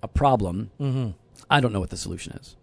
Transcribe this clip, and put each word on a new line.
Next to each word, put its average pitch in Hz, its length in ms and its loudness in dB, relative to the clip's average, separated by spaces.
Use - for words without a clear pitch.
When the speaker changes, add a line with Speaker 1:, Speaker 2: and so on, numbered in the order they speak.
Speaker 1:
a 110 60 -10
problem. 104 600 2
Speaker 2:
Mm-hmm. 131 300 -2
Speaker 1:
I 143 120 6
don't 120 100 2
know 101 80 0
what 92 120 -4
the 87 60 -8
solution - 440 -10
is. - 220 -20